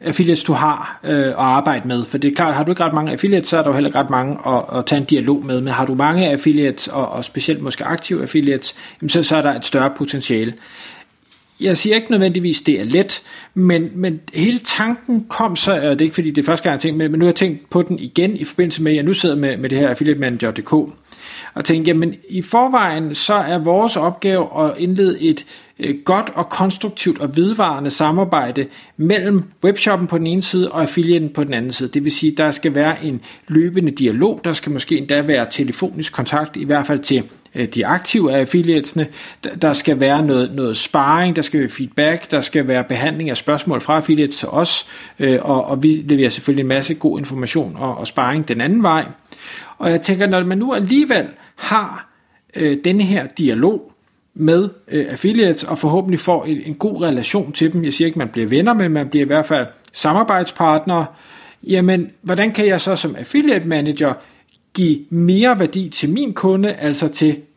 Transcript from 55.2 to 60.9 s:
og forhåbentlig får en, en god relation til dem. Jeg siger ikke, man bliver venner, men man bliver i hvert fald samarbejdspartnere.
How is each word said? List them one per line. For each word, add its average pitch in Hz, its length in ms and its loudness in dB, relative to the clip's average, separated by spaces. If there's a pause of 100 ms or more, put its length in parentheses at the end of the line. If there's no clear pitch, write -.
og 156 140 -6
forhåbentlig 175 420 0
får 170 240 0
en, 151 200 -2
en 156 100 -8
god 202 280 -4
relation 160 500 0
til 160 200 2
dem. 170 120 0
Jeg 143 80 -2
siger 165 140 2
ikke, 165 120 -2
man 123 100 -2
bliver 113 200 -2
venner, 180 260 4
men 180 180 2
man 147 160 0
bliver 143 160 2
i - 20 0
hvert 151 200 2
fald 135 200 0 (260)
samarbejdspartnere. 160 1120 2 (560)